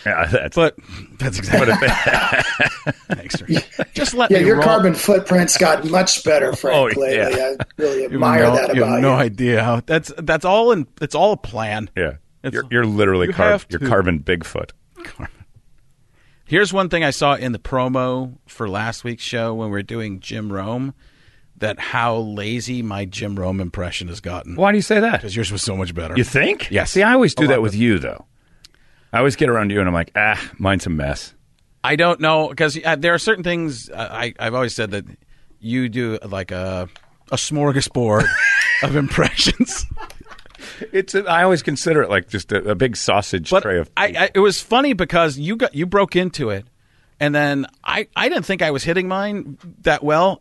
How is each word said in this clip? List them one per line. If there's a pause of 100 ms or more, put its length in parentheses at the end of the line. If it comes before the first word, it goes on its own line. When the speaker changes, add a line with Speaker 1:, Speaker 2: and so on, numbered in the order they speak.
Speaker 1:
Yeah,
that's
Speaker 2:
But (420)
that's
exactly.
Speaker 1:
But
if
Speaker 2:
<laughs>
Thanks,
sir. (480)
Just
let
Speaker 3:
Yeah,
Speaker 2:
me
Speaker 3:
your
Speaker 2:
roll.
Speaker 3:
carbon
footprint's
gotten
much
better,
Frank,
Speaker 1:
<laughs>
Oh,
Speaker 3:
lately.
Speaker 1:
yeah.
Speaker 3:
I (140)
really
Speaker 2:
You
have
Speaker 3:
admire
Speaker 2:
no,
Speaker 3:
that
Speaker 2:
you
have
Speaker 3:
about
Speaker 2:
no
Speaker 3:
you.
Speaker 2:
idea
how
that's,
that's
all
in, (140)
it's
all
a
plan.
Speaker 1:
Yeah. (300)
Speaker 2:
It's,
Speaker 1:
You're,
you're
literally
Speaker 2:
you
Speaker 1:
carb-,
Speaker 2:
have
Speaker 1:
you're
Speaker 2:
to.
Speaker 1:
carbon
Bigfoot. (1700)
Speaker 2:
Here's
one
thing
I
saw
in
the
promo (120)
for
last
week's
show
when
we
were
doing
Jim
Rome, (600)
that
how
lazy
my
Jim
Rome
impression
has
gotten.
Speaker 1:
Why
do
you
say
that?
Speaker 2:
'Cause
yours
was
so
much
better.
Speaker 1:
You
think?
Speaker 2:
Yes.
Speaker 1:
See,
I
always
do
Speaker 2:
A
Speaker 1:
that
Speaker 2:
lot
Speaker 1:
with
Speaker 2:
better.
Speaker 1:
you,
though. (880)
I
always
get
around
you,
and
I'm
like,
"Ah, (160)
mine's
a
mess." (480)
Speaker 2:
I
don't
know,
'cause,
uh,
there
are
certain
things,
uh,
I,
I've
always
said
that (540)
you
do, (100)
like,
a, (420)
a
smorgasbord (280)
<laughs>
of
impressions. (1080)
Speaker 1:
It's
a,
I
always
consider
it
like
just
a, (120)
a
big
sausage
Speaker 2:
But
Speaker 1:
tray
of
Speaker 2:
I, (120)
I,
it
was
funny
because
you
got,
you
broke
into
it, (540)
and
then (180)
I,
I
didn't
think
I
was
hitting
mine (240)
that
well,